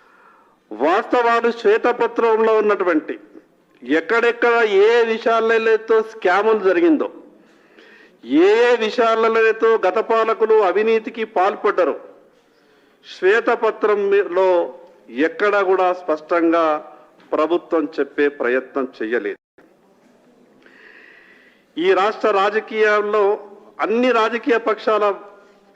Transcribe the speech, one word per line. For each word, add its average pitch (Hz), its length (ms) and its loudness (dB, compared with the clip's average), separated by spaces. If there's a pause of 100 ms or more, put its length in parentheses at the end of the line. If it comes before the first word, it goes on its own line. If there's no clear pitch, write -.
(720)
వాస్తవాలు 233 760 0 (120)
శ్వేతపత్రంలో 226 920 0 (100)
ఉన్నటువంటి 180 520 -2 (680)
ఎక్కడెక్కడ 226 720 0 (320)
ఏ 220 40 4 (200)
విషయాలతో 226 880 0 (160)
స్కాములు 202 560 0
జరిగిందో, 165 400 2 (1400)
ఏ 403 40 4 (180)
ఏ 247 40 4 (100)
విషయాలతో 226 880 0 (140)
గత 185 140 0 (120)
పాలకులు 220 460 2 (140)
అవినీతికి 220 540 -2 (120)
పాల్పడ్డారో 190 600 0 (1120)
శ్వేతపత్రంలో 208 1400 0 (800)
ఎక్కడా 202 320 -2 (100)
కూడా 185 160 2 (140)
స్పష్టంగా 165 640 0 (720)
ప్రభుత్వం 160 500 -2 (120)
చెప్పే 143 300 -2 (140)
ప్రయత్నం 127 440 -4 (120)
చెయ్యలేదు. 110 420 -6 (2500)
ఈ 170 120 -2 (120)
రాష్ట్ర 214 280 -2 (120)
రాజకీయాల్లో 208 840 0 (600)
అన్ని 240 260 0 (100)
రాజకీయ 226 360 0 (120)
పక్షాల 214 360 0 (720)